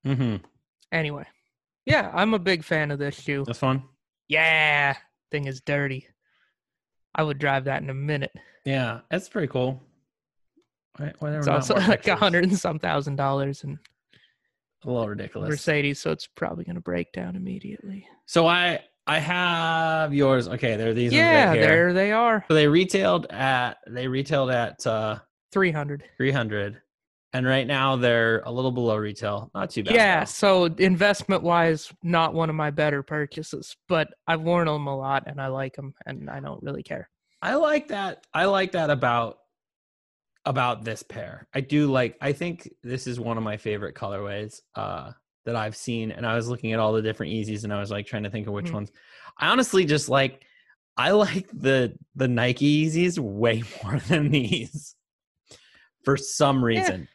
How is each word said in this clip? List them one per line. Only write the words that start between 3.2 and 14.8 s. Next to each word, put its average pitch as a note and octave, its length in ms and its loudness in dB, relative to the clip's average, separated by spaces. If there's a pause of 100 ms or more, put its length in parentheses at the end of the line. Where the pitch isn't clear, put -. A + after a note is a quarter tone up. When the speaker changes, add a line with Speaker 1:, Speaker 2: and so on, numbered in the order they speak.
Speaker 2:
shoe. C#3 260 -4
Speaker 1:
This A#2 160 -4
one? C3 220 2 (440)
Speaker 2:
Yeah, D3+ 680 2 (340)
thing C#3+ 160 -4
is C3 140 -8
dirty. C#3 460 -4 (1080)
I D#3 80 0
would D3 160 -2
drive C#3 260 0
that C#3 180 -2
in C#3 80 -8
a C3 40 -6
minute. C#3+ 380 -4 (320)
Speaker 1:
Yeah, B2+ 360 -2 (100)
it's F3+ 180 -4
pretty E3 200 -4
cool. B2+ 340 -2 (1160)
Why, D3 220 -8
why D3+ 160 -4
Speaker 2:
It's D3 100 -2
Speaker 1:
there D#3 80 4
not D3 60 4
Speaker 2:
also - 140 0
Speaker 1:
more F#3+ 80 4
Speaker 2:
<laughs> F3+ 60 6
like G3+ 140 6
Speaker 1:
pictures? G3+ 120 2
Speaker 2:
a - 20 2
hundred F3 280 4
and F#3 140 4
some D#3+ 200 -2
thousand C#3+ 380 -2
dollars C#3 480 -2
and C3+ 140 -10 (1040)